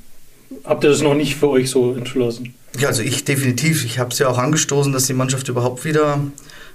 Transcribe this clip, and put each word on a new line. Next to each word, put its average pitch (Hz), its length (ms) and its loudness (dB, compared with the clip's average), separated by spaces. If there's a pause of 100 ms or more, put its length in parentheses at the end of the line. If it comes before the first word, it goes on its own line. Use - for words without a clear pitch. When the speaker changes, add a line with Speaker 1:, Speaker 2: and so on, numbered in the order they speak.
(640)
Speaker 1:
habt 147 180 0
ihr 156 60 6
das 139 120 4
noch 147 120 4
nicht 147 220 0
für 147 140 2
euch 131 200 2
so 123 240 2
entschlossen? 123 600 -4 (260)
Speaker 2:
Ja, 139 100 2
also 120 120 -2
ich 123 220 -4
definitiv. 139 640 0
Ich 123 140 -4
hab's 120 200 -2
ja 139 80 2
auch 123 120 0
angestoßen, 143 520 2
dass 127 140 0
die 135 80 -2
Mannschaft 127 340 -2
überhaupt 123 380 -2
wieder, 151 340 2 (540)